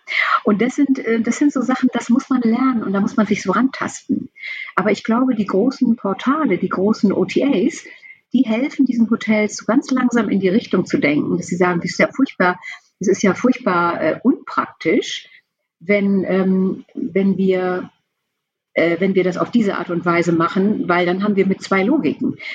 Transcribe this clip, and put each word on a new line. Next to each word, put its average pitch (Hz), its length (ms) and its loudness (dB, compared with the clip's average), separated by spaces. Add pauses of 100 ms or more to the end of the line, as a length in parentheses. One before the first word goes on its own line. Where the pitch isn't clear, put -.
(440)
und 208 180 2
das 254 140 -2
sind, 269 240 0
äh, 226 220 -2
das 226 160 -2
sind 294 160 2
so 262 80 -2
Sachen, 247 320 0
das - 160 -6
muss 240 200 2
man 254 120 2
lernen 233 420 2
und 190 80 -4
da 196 80 0
muss 214 160 0
man 208 120 2
sich 208 140 0
so 190 100 -2
rantasten. - 800 -2 (460)
Aber 202 160 0
ich - 140 -2
glaube, 247 300 0
die 208 100 -2
großen 226 500 0
Portale, 233 640 -2
die 185 120 -2
großen 196 440 0
O 180 100 0
T - 220 0
As, 269 400 0 (480)
die 247 120 2
helfen 254 400 0
diesen 233 240 0
Hotels 214 480 0
so - 80 -14
ganz 247 260 0
langsam 240 360 2
in 196 140 0
die 190 80 2
Richtung 190 360 0
zu - 120 -2
denken, 151 400 0
dass 175 100 -6
sie 180 80 -4
sagen, 180 240 2
„Das 175 120 -6
ist - 80 -12
ja 160 120 4
furchtbar, 180 480 0 (400)
das 185 80 -2
ist - 160 2
ja 190 120 4
furchtbar, 175 680 0
äh, 156 200 0
unpraktisch, - 1080 -2 (500)
wenn, 196 480 2
ähm, 190 560 0 (120)
wenn 190 420 0
wir, 185 540 0 (840)
äh, 170 260 2
wenn 190 160 2
wir 180 80 4
das 180 140 -2
auf - 140 -4
diese 208 260 2
Art 175 140 -6
und 170 120 -2
Weise 170 280 2
machen, 175 580 0
weil 175 160 2
dann 185 180 -2
haben 208 120 0
wir 190 100 2
mit 190 160 -2
zwei 190 220 0
Logiken. 214 520 0 (200)